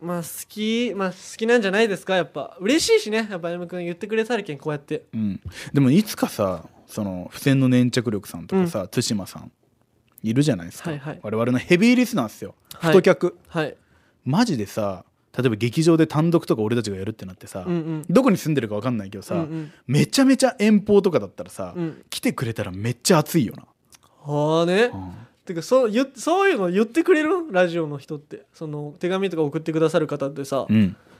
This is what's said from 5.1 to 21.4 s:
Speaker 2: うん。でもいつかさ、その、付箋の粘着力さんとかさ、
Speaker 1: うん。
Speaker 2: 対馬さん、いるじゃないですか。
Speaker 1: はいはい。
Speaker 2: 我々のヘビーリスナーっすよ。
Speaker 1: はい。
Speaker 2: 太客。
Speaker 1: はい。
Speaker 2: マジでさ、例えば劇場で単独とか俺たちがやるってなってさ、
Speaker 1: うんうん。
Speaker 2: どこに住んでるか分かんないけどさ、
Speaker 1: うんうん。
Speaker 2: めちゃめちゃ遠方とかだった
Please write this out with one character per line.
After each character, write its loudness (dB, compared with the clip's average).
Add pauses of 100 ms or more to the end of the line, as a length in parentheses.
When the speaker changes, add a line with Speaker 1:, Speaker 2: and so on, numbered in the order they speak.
Speaker 2:
う -6
ん。 -2 (320)
で 2
も 6
い 6
つ -8
か 0
さ、 -4 (200)
そ -10
の、 -8
付 -6
箋 4
の 4
粘 4
着 -2
力 -6
さ -14
ん -14
と 0
か 2
さ、 -4
Speaker 1:
う -4
ん。 -10
Speaker 2:
対 -2 (100)
馬 -4
さ -16
ん、 -20 (720)
い -2
る 4
じ 2
ゃ 0
な -10
い -14
で -16
す -18
か。 -6
Speaker 1:
は -6
い -10
は -10
い。 -16
Speaker 2:
我 -4
々 0
の 2
ヘ 2
ビ 6
ー 4
リ 2
ス -6
ナ -2
ー -6
っ -8
す -18
よ。 -14 (180)
Speaker 1:
は -2
い。 4
Speaker 2:
太 8
客。 2 (100)
Speaker 1:
は -4
い。 -8 (480)
Speaker 2:
マ 2
ジ -2
で -4
さ、 -6 (320)
例 0
え 4
ば 0
劇 -2
場 6
で 4
単 0
独 2
と 0
か -2
俺 0
た 0
ち -6
が -8
や -8
る -6
っ -6
て -16
な -14
っ -20
て -20
さ、 -10
Speaker 1:
う -4
ん -2
う -2
ん。 -6
Speaker 2:
ど 6
こ 4
に 2
住 -2
ん 2
で 0
る -4
か -6
分 -4
か -2
ん -2
な -6
い -14
け -12
ど -12
さ、 -6
Speaker 1:
う 0
ん -2
う -2
ん。 -10 (160)
Speaker 2:
め 2
ち -2
ゃ 6
め 6
ち 0
ゃ 2
遠 6
方 6
と 4
か 2
だ -8
っ -12
た -14